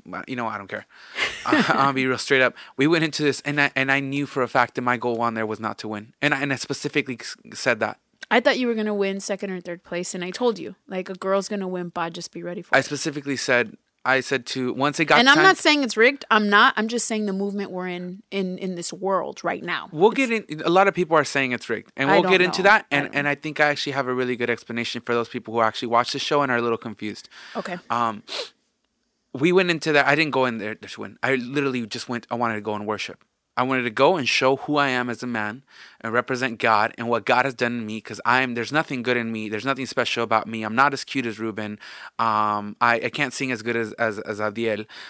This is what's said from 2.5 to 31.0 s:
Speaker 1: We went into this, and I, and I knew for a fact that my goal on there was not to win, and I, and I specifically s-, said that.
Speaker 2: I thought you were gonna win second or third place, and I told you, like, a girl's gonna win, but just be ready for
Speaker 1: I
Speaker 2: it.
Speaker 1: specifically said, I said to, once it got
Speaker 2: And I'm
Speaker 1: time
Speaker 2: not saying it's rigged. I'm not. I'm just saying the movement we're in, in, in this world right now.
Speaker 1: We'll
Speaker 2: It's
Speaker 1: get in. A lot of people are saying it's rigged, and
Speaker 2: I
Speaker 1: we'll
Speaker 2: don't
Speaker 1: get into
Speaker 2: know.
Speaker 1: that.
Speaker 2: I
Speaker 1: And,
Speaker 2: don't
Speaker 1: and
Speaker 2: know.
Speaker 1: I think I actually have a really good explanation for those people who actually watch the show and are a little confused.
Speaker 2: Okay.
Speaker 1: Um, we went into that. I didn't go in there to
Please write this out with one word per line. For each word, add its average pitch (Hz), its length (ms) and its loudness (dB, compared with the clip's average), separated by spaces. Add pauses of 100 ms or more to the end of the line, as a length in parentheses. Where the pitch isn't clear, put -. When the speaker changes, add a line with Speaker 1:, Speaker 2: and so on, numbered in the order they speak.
Speaker 1:
We 135 100 4
went 160 180 4
into 151 180 -4
this, 139 180 0
and 147 200 -2
I, 143 140 4
and 135 160 0
I 139 100 2
knew 139 260 -4
for 135 160 -2
a 120 60 0
fact 123 260 2
that 127 80 -4
my 123 160 0
goal 117 240 -2
on 117 120 0
there 110 120 -2
was 107 140 -6
not 107 180 -6
to 110 100 -10
win, 107 320 -10
and 147 140 2
I, 139 80 -4
and 143 100 -2
I 127 40 -2
specifically 135 640 -4
s-, - 160 -12 (180)
said 113 260 0
that. 110 180 -4 (340)
Speaker 2:
I 233 80 6
thought 262 180 2
you 254 80 -2
were 233 80 0
gonna 214 200 -2
win 196 260 -2
second 196 300 -6
or 185 100 -8
third 175 240 -12
place, 175 300 -6
and 180 100 -6
I 180 60 -6
told 233 280 0
you, 175 160 -12 (140)
like, 185 220 -8
a 190 40 -8
girl's 190 340 0
gonna 196 200 -4
win, 180 220 -6
but 170 240 -6
just 175 180 -12
be 170 100 -12
ready 175 200 -10
for - 120 -4
Speaker 1:
I 135 60 8
Speaker 2:
it. 135 60 -2
Speaker 1:
specifically 143 500 -4
said, 120 400 2 (280)
I 131 160 4
said 127 260 -4
to, 127 260 -4
once 143 260 -2
it 165 60 4
got 160 160 6
Speaker 2:
And 254 80 6
I'm 285 80 8
Speaker 1:
time - 80 6
Speaker 2:
not 381 140 8
saying 294 260 4
it's 220 120 -4
rigged. 254 320 4
I'm 214 200 4
not. 208 300 6
I'm 220 100 -2
just 226 180 -2
saying 214 200 -2
the 196 60 -2
movement 196 380 -4
we're 180 160 -8
in, 180 460 -10
in, 185 260 -4
in 185 160 -6
this 170 180 -6
world 185 520 -2
right 175 180 -4
now. 160 300 -6
Speaker 1:
We'll 175 180 6
Speaker 2:
It's 202 80 -2 (100)
Speaker 1:
get 226 220 -4
in. 156 120 -8
A 165 80 0
lot 190 180 6
of 185 60 -2
people 170 220 0
are 147 80 6
saying 131 280 0
it's - 160 -6
rigged, 107 280 -6
and 135 140 0
Speaker 2:
I 196 40 6
Speaker 1:
we'll 196 100 6
Speaker 2:
don't 185 80 6
Speaker 1:
get 185 80 6
into 180 220 2
Speaker 2:
know. 196 80 8
Speaker 1:
that. 214 200 6
Speaker 2:
I 143 60 2
Speaker 1:
And, 143 100 2
Speaker 2:
don't - 100 -12
Speaker 1:
and 143 100 -2
Speaker 2:
know. 143 40 0
Speaker 1:
I 143 60 0
think 151 240 -6
I 151 80 6
actually 143 240 -2
have 131 160 -2
a 127 60 0
really 127 200 0
good 117 160 -2
explanation 117 520 -6
for 120 120 -2
those 117 140 0
people 113 260 -10
who 117 60 2
actually 113 280 0
watch 117 240 2
the 143 60 -4
show 143 240 0
and 135 80 0
are 120 80 2
a 120 40 0
little 117 160 0 (100)
confused. 104 400 -10 (260)
Speaker 2:
Okay. 185 240 -8 (120)
Speaker 1:
Um, 117 340 -2 (1080)
we 160 180 2
went 180 180 4
into 160 220 0
that. 139 140 6
I 143 80 4
didn't 151 180 0
go 131 140 2
in 113 120 -4
there 107 160 -6
to - 260 -16